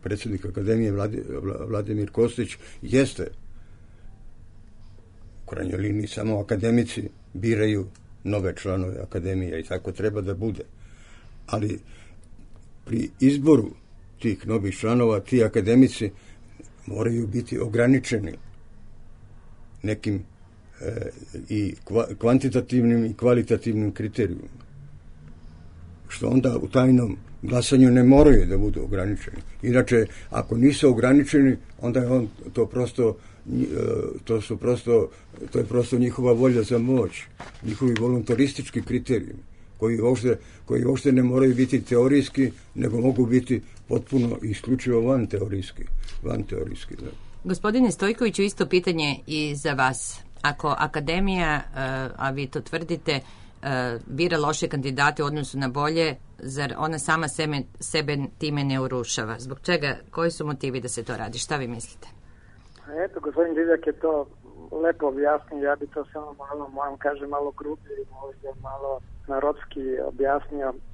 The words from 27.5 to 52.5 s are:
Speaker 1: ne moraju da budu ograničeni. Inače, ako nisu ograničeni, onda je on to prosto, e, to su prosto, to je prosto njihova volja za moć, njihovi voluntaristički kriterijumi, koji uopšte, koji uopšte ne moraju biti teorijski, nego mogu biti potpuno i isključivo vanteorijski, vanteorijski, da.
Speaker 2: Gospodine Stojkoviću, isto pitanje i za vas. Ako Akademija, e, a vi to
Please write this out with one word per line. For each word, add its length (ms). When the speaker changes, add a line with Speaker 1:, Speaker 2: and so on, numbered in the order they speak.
Speaker 1:
ne 120
moraju 420
da 120
budu 260
ograničeni. 540
Inače, 440
ako 280
nisu 320
ograničeni, 680
onda 180
je 120
on 160
to 120
prosto, 520
e, 40
to 180
su 160
prosto, 520
to 80
je 60
prosto 320
njihova 360
volja 300
za 140
moć, 460
njihovi 360
voluntaristički 840
kriterijumi, 640
koji 240
uopšte, 360
koji 200
uopšte 260
ne 120
moraju 320
biti 260
teorijski, 720
nego 260
mogu 240
biti 360
potpuno 540
i 80
isključivo 520
vanteorijski, 840
vanteorijski, 720
da. 140
Speaker 2:
Gospodine 480
Stojkoviću, 500
isto 240
pitanje 600
i 280
za 180
vas. 480
Ako 360
Akademija, 800
e, 60
a 140
vi 160
to 140